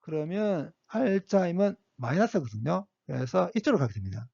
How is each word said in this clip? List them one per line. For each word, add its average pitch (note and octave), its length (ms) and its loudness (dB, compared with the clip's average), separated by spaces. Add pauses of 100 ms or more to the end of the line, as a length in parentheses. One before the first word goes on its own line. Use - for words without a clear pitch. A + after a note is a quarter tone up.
그러면 E3+ 640 -2 (180)
R자 G3 600 2
힘은 G3 260 2 (220)
마이너스거든요. D3 880 0 (200)
그래서 C#3 480 0
이쪽으로 A3+ 240 2
가게 B2 160 0
됩니다. G2+ 400 -8